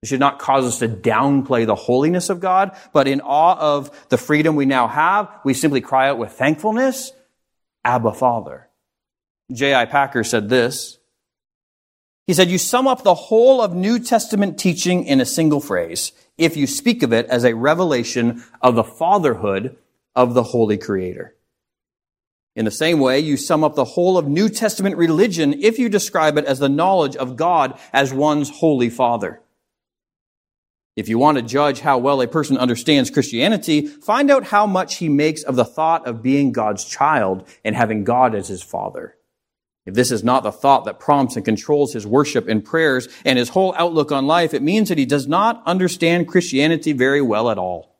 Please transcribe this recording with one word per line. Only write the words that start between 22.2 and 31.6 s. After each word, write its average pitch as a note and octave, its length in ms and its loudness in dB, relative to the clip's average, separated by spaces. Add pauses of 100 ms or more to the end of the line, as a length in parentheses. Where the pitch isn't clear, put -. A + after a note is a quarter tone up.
In A2 100 -2
the G#2+ 40 0
same D#3+ 300 0
way, C3 200 2
you D3+ 180 -2
sum D#3 260 0
up D3 100 0
the C3+ 120 0
whole F3+ 340 0
of D3+ 80 -2
New F3 220 0
Testament G3 480 -2
religion E3 680 2
if A3+ 160 2
you A#3+ 100 0
describe D#3+ 480 0
it D3 80 -2
as C3 140 -2
the C#3 100 2
knowledge D#3+ 460 0
of B2+ 200 -8
God D#3 440 0 (120)
as C3+ 220 2
one's D3 460 -2
holy C3 300 2
Father. A#2 520 -4 (1500)
If G#2 140 -8
you A2+ 100 0
want D3 180 4
to B2 40 -2
judge C3+ 400 0